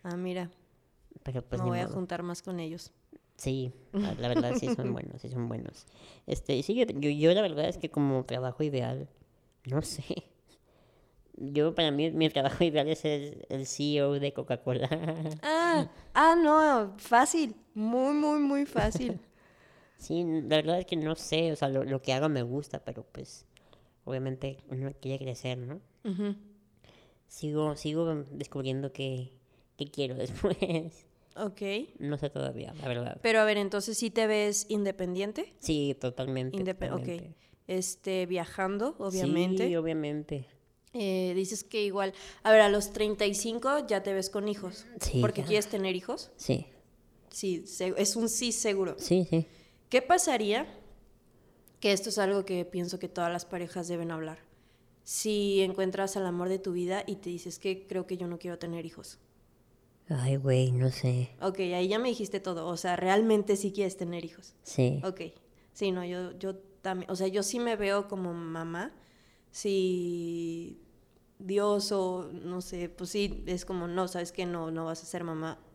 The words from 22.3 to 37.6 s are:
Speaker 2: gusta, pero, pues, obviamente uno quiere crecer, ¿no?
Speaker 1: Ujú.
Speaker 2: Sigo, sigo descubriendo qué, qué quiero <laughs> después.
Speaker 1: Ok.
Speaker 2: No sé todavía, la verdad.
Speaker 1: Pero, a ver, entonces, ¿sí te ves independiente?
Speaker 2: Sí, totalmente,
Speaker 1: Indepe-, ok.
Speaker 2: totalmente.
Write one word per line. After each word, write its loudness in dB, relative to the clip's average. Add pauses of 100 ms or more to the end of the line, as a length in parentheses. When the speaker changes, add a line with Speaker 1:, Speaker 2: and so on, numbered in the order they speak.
Speaker 2:
gusta, -6
pero, -12
pues, -18 (580)
obviamente -4 (120)
uno -4
quiere -6
crecer, -6
¿no? -10 (240)
Speaker 1:
Ujú. -2 (920)
Speaker 2:
Sigo, -2
sigo 0 (240)
descubriendo -4
qué, -6 (460)
qué -6
quiero -2
<laughs> 0
después. -4 (300)
Speaker 1:
Ok. -6 (380)
Speaker 2:
No -4
sé -4
todavía, -6
la -6
verdad. -4
Speaker 1:
Pero, 4
a 6
ver, 4
entonces, -2
¿sí 0
te 2
ves 2
independiente? -2
Speaker 2:
Sí, 0
totalmente, -4
Speaker 1:
Indepe-, -4
ok. -4
Speaker 2:
totalmente. -8 (320)